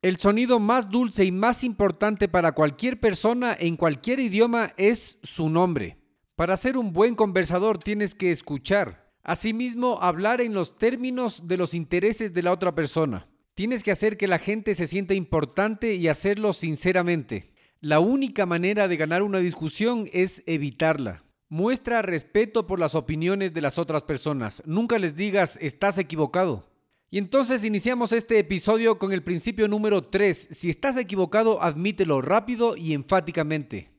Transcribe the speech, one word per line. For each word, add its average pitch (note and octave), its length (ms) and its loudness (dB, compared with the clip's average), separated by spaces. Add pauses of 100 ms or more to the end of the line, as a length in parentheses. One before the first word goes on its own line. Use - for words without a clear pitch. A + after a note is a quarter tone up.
El F#3 140 2
sonido A#3 420 4
más G#3+ 300 2
dulce G#3 360 2
y F#3 60 0
más A3 320 0
importante G3+ 640 0
para E3 260 2
cualquier D#3 460 0
persona A#3 600 0
en E3+ 180 0
cualquier E3+ 420 0
idioma A3+ 560 2
es G#3 460 0
su - 260 -4
nombre. D#3 520 0 (360)
Para F3 220 0
ser B3+ 180 -2
un A3 160 -2
buen G#3+ 220 4
conversador F#3+ 640 2
tienes G#3 380 -4
que F3+ 160 0
escuchar. D3 800 -2 (100)
Asimismo, A3+ 800 -2
hablar F#3+ 400 0
en A3 140 -2
los F3+ 200 -4
términos B3 720 -2
de F3+ 100 0
los E3+ 180 -2
intereses F3+ 580 -2
de F3 80 0
la F3 100 2
otra F3+ 220 0
persona. C#3+ 540 -2 (260)
Tienes A3 300 -4
que G#3 80 0
hacer G#3+ 260 0
que G#3 100 -2
la F3 120 2
gente G#3 340 -2
se E3+ 140 -2
sienta F#3+ 260 -2
importante G3 800 -2
y F3 140 0
hacerlo G3+ 460 0
sinceramente. E3+ 1000 -2 (260)
La D3+ 200 2
única A3 480 2
manera F#3+ 400 2
de F3 100 0
ganar D#3+ 240 0
una G3+ 160 0
discusión F#3 760 -2
es F3+ 340 0
evitarla. C#3+ 800 -2 (220)
Muestra A3+ 540 -2
respeto G#3 640 0
por F3+ 140 -4
las D#3+ 160 0
opiniones E3 580 -2
de D#3+ 80 -4
las C#3+ 160 -2
otras D#3 240 -2
personas. C3+ 640 -4
Nunca A3+ 320 0
les E3+ 180 -2
digas, F#3+ 460 0
"Estás F3+ 380 -2
equivocado". D#3 720 -2 (420)
Y F#3+ 40 -2
entonces A#3 480 0
iniciamos A3+ 480 0
este A3+ 260 2
episodio G#3+ 580 2
con G3 140 -2
el F#3 100 0
principio F#3+ 460 -2
número G#3 340 2
tres. G3 500 0
Si - 180 -4
estás C4 260 -2
equivocado, G#3 680 0
admítelo E3+ 600 0
rápido A3 560 0
y D#3+ 160 -4
enfáticamente. D3+ 1040 -2